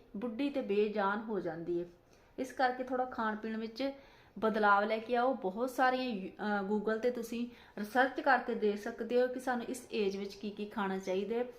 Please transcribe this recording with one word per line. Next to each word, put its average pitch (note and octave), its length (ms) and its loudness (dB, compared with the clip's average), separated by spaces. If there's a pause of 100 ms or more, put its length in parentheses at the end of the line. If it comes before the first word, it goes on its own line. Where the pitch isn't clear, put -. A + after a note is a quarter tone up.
(160)
ਬੁੱਢੀ A#3+ 340 -2
ਤੇ C#4 120 -2
ਬੇਜਾਨ G#3 580 2
ਹੋ G#3+ 200 -4
ਜਾਂਦੀ E3+ 400 -2
ਹੈ। E3+ 40 -4 (540)
ਇਸ B3+ 140 -6
ਕਰਕੇ B3+ 320 0
ਥੋੜ੍ਹਾ B3+ 220 -2
ਖਾਣ A3 300 -2
ਪੀਣ A3 200 -6
ਵਿੱਚ A3+ 340 -4 (480)
ਬਦਲਾਵ G#3 460 6
ਲੈ A3 140 2
ਕੇ A#3 180 -2
ਆਓ। B3+ 180 4
ਬਹੁਤ A3 360 -2
ਸਾਰੀਆਂ B3+ 340 2
ਯੂ-, G3 260 -4 (100)
ਅਹ, G3+ 220 0
Google G#3+ 360 0
'ਤੇ A#3+ 120 0
ਤੁਸੀਂ A#3+ 360 -4 (320)
ਰਿਸਰਚ C4 420 2
ਕਰਕੇ B3 340 4
ਦੇਖ G#3 280 2
ਸਕਦੇ A#3+ 400 0
ਹੋ B3+ 40 4
ਕਿ B3+ 140 -4
ਸਾਨੂੰ A#3+ 260 -2
ਇਸ - 260 -8
ਏਜ G3 240 2
ਵਿੱਚ G3+ 180 -6
ਕੀ G#3 160 -8
ਕੀ G#3 160 -8
ਖਾਣਾ G3 320 -2
ਚਾਹੀਦਾ G3 380 -2
ਹੈ, B3 80 0 (140)